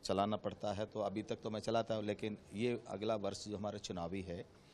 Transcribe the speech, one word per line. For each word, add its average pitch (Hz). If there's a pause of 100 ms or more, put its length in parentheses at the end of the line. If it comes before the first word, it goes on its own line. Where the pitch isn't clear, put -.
चलाना 101
पड़ता 101
है। 107
तो 107
अभी 101
तक 110
तो 110
मैं 107
चलाता 113
हूँ, 107
लेकिन 104 (160)
ये 120
अगला 107
वर्ष 98
जो 104
हमारा 104
चुनावी 92
है, 85 (300)